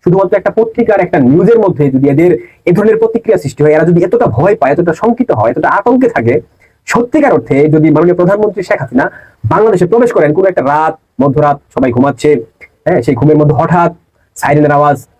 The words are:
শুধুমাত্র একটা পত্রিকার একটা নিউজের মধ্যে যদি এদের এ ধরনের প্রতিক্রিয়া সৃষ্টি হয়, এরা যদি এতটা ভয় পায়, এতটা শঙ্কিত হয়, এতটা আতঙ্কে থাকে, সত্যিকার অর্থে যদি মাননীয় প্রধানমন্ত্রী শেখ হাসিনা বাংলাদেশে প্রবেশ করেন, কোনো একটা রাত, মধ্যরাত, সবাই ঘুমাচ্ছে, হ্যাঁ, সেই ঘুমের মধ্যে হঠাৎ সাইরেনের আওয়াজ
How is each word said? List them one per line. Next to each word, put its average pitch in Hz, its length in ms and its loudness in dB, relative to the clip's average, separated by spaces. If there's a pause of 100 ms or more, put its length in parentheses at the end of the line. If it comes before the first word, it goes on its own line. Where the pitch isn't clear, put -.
শুধুমাত্র 185 340 2
একটা 190 180 -4
পত্রিকার 220 480 0
একটা 175 120 -2 (100)
নিউজের 202 360 4
মধ্যে 147 200 0 (100)
যদি 135 200 0
এদের 170 160 2 (380)
এ - 80 0
ধরনের 214 260 2
প্রতিক্রিয়া 220 420 -2
সৃষ্টি 143 180 -8
হয়, 151 140 4
এরা 160 140 0
যদি 170 160 2
এতটা 185 200 0 (100)
ভয় 190 240 2
পায়, 139 140 0
এতটা 170 260 -2
শঙ্কিত 233 380 -2
হয়, 110 140 0
এতটা 156 160 -2 (100)
আতঙ্কে 254 360 0
থাকে, 123 200 0 (520)
সত্যিকার 240 500 0
অর্থে 135 200 -2 (180)
যদি 156 200 2
মাননীয় 175 260 2
প্রধানমন্ত্রী 202 480 0
শেখ 202 140 -2
হাসিনা 127 220 -2 (480)
বাংলাদেশে 190 400 2
প্রবেশ 240 240 2
করেন, 151 200 2
কোনো 190 120 0
একটা 180 220 -2
রাত, 156 240 0 (260)
মধ্যরাত, 143 360 0 (180)
সবাই 131 220 0
ঘুমাচ্ছে, 139 340 0 (540)
হ্যাঁ, 160 200 0
সেই 143 160 -2
ঘুমের 151 200 2
মধ্যে 143 200 2
হঠাৎ 170 300 0 (460)
সাইরেনের 147 420 0
আওয়াজ 143 180 2 (240)